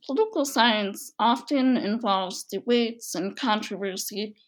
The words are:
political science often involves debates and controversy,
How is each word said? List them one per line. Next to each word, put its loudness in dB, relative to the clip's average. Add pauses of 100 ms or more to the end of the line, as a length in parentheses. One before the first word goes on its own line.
political 0
science 2
often 2
involves 0
debates -2
and -4
controversy, -4 (140)